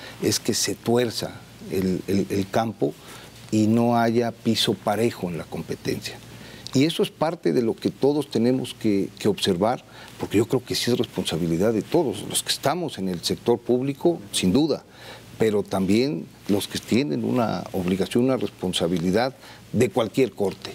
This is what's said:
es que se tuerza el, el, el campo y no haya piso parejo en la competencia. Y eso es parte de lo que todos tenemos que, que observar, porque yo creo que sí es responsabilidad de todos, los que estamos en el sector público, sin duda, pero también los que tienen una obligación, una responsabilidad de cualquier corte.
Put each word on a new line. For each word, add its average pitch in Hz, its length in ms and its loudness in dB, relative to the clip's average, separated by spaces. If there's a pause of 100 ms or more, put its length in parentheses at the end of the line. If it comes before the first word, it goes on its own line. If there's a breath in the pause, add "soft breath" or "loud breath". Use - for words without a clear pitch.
(220 loud breath)
es - 180 2
que 117 140 0
se - 200 -2
tuerza 117 580 0 (380)
el, 92 380 0
el, 98 220 2
el 98 180 -2
campo 113 460 0 (560 loud breath)
y 107 160 4
no 117 320 4
haya 117 340 2
piso 113 420 0
parejo 107 540 -2
en 85 100 -4
la 76 60 -8
competencia. - 720 -8 (560 loud breath)
Y 131 120 4
eso 170 180 0
es - 80 0
parte 170 420 -2
de 131 100 2
lo 113 120 0
que - 160 -2
todos 143 400 0
tenemos 127 440 2
que, 98 340 2 (100)
que - 100 -2
observar, 95 560 0 (360 loud breath)
porque - 180 0
yo 113 80 4
creo 123 180 0
que 127 120 -4
sí - 140 0
es 123 80 2
responsabilidad 87 720 0
de 101 100 2
todos, 151 460 0
los - 160 -4
que - 60 -6
estamos 151 480 -2
en 95 100 -2
el 85 160 -4
sector 110 340 0
público, 139 600 0 (100)
sin 92 220 2
duda, 135 320 2 (540 loud breath)
pero 104 260 2
también 110 640 0 (220)
los 98 200 0
que - 100 -6
tienen 131 460 0
una 110 480 0
obligación, 95 520 0
una 131 120 2
responsabilidad 92 1000 0 (380 loud breath)
de 117 180 2
cualquier 113 420 0
corte. - 420 -4